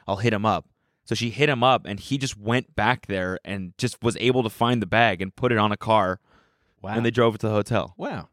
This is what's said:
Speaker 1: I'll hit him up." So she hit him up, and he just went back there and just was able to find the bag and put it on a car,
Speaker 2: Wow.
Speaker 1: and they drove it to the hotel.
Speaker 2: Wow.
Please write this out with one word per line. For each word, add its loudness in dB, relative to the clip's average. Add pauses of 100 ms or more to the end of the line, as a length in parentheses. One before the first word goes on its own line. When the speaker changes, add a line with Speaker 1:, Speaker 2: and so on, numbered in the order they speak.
Speaker 1:
I'll -2
hit 2
him -2
up." 0 (400)
So -4
she -4
hit 2
him 0
up, 4
and -6
he -4
just -6
went -2
back 0
there -4
and -8
just -4
was 0
able 2
to -2
find 0
the -2
bag 2
and -6
put 0
it 2
on 2
a -2
car, 2 (640)
Speaker 2:
Wow. -8
Speaker 1:
and -2
they 2
drove 2
it -14
to -2
the 0
hotel. 0
Speaker 2:
Wow. -10